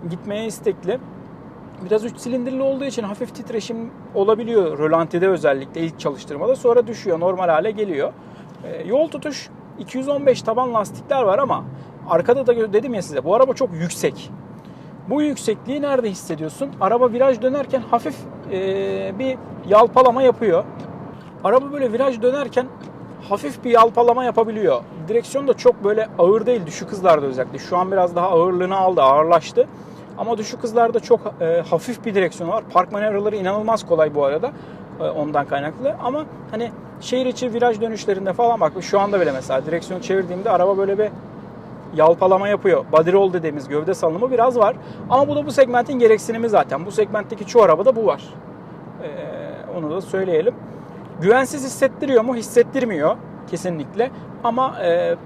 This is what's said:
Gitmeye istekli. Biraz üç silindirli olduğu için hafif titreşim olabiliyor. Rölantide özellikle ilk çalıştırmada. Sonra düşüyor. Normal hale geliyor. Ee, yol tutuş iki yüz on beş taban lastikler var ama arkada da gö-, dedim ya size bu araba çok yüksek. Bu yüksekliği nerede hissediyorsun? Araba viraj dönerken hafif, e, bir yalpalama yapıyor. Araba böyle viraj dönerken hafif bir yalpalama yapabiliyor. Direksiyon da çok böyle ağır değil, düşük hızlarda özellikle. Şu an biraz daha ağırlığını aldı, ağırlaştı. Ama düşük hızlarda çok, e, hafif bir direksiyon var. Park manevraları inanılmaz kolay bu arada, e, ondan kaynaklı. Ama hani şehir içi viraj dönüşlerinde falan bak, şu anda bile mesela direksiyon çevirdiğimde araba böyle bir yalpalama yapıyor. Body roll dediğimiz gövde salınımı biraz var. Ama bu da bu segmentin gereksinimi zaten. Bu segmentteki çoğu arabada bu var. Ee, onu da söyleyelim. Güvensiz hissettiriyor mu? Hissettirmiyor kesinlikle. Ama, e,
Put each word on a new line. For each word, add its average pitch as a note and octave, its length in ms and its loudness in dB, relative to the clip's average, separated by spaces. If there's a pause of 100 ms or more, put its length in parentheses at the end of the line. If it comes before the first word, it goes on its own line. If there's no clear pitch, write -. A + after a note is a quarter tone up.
(100)
Gitmeye G#3 360 -8
istekli. G#3 520 -4 (840)
Biraz G#3 200 0
üç A#3 120 -10
silindirli B3+ 460 -4
olduğu C4+ 220 -2
için A#3+ 180 -6
hafif G#3 320 -8
titreşim A3+ 560 -8 (240)
olabiliyor. G#3 640 2
Rölantide E3 500 2
özellikle D3 520 0
ilk E3 200 -6
çalıştırmada. D3+ 560 -2
Sonra A#3 300 4
düşüyor. F#3 340 -4
Normal F#3 280 0
hale E3 220 4
geliyor. G3 420 -2 (520)
Ee, - 240 -10
yol D4 200 2
tutuş D4+ 420 -10 (280)
iki A#3+ 200 -10
yüz C4 100 -6
on C#4+ 180 0
beş A#3+ 160 4
taban A#3+ 320 -2
lastikler B3 480 -2
var G3+ 160 4
ama A3 260 -2 (440)
arkada A#3 380 2
da A#3+ 60 4
gö-, A3 200 0
dedim A#3+ 220 0
ya F#3+ 80 -4
size C#3+ 220 -6
bu F3 100 2
araba C4 200 0
çok B3+ 180 -2
yüksek. D#3+ 580 -4 (800)
Bu D4 120 0
yüksekliği C4+ 600 -4
nerede C4 280 0
hissediyorsun? E3+ 600 -8 (100)
Araba A#3 320 2
viraj B3 300 2
dönerken C4 380 0
hafif, A#3+ 360 -2 (360)
e, F#3+ 680 -4
bir C4 200 -2 (300)
yalpalama A#3+ 540 6
yapıyor. A3+ 420 4 (800)
Araba C4 280 2
böyle C4+ 200 -2
viraj A#3+ 300 -2
dönerken B3+ 440 0 (640)
hafif C4 360 -6
bir B3 60 0
yalpalama A#3 540 6
yapabiliyor. A3 560 2 (280)
Direksiyon C4 400 -2
da B3 60 4
çok A#3+ 300 2
böyle G#3 240 2 (100)
ağır G3+ 280 6
değil, A3+ 200 0
düşük F3+ 220 -12
hızlarda F3 380 4
özellikle. C3 320 -4
Şu - 180 -4
an F#3 160 0
biraz F3+ 240 2
daha F3+ 140 0
ağırlığını F3+ 460 2
aldı, F#3 260 2
ağırlaştı. D#3 680 4 (500)
Ama G#3+ 200 -4
düşük - 240 -8
hızlarda A#3 380 2
çok, - 200 2 (200)
e, E3+ 300 0
hafif G#3 340 -4
bir A3 100 -4
direksiyon F3 360 0
var. G#3+ 220 -4
Park F3 200 2
manevraları G#3 440 -2
inanılmaz G#3 500 -2
kolay D#3 280 2
bu D3 100 2
arada, D#3+ 280 0 (480)
e, - 20 -4
ondan D3+ 440 -2
kaynaklı. D#3+ 560 -4
Ama C#4+ 220 -4 (260)
hani A3 220 -6 (280)
şehir B3+ 260 -2
içi B3 280 -4
viraj A#3 260 2
dönüşlerinde G3 520 -2
falan A#3 280 2
bak, D#3 200 2
şu G3 200 2
anda G3+ 200 2
bile D3+ 120 2
mesela C3+ 340 -2
direksiyon E3+ 340 -6
çevirdiğimde F#3 500 -2
araba F#3 280 4
böyle G3 200 0
bir G#3+ 100 2 (840)
yalpalama F#3 540 4
yapıyor. F#3 440 2
Body E3 200 6
roll G3 200 6
dediğimiz D3+ 360 -4
gövde D#3 260 -2
salınımı F#3+ 360 0
biraz B3 280 2
var. A3 180 4 (340)
Ama C#4 180 4
bu D4 80 -2
da D4 100 -2
bu D4 40 -8
segmentin B3 480 2
gereksinimi A3+ 500 4
zaten. D#3+ 380 2
Bu G#3 40 -10
segmentteki G3 560 -2
çoğu A#3 160 6
arabada G3 340 6
bu A3+ 100 0
var. D3 160 0 (800)
Ee, D#3 760 -12
onu D#3 120 -6
da F3+ 100 -4
söyleyelim. F3+ 540 0 (680)
Güvensiz B3+ 440 4
hissettiriyor C4+ 600 2
mu? B3 120 -2
Hissettirmiyor A3 800 2 (340)
kesinlikle. F3+ 600 -4 (340)
Ama, A#3+ 380 -2
e, E3+ 440 2